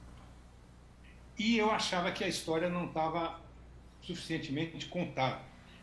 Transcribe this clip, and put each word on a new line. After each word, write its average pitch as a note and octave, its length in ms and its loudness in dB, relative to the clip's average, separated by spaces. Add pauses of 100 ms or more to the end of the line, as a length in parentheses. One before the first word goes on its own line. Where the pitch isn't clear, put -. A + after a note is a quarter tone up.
(1400)
e A3+ 200 6
eu G#3+ 140 8
achava F#3 420 4
que G3 100 -2
a F#3+ 60 2
história E3 400 2
não F3 200 0
tava D#3+ 520 0 (640)
suficientemente D#3+ 840 -2
contada. C3 540 0 (420)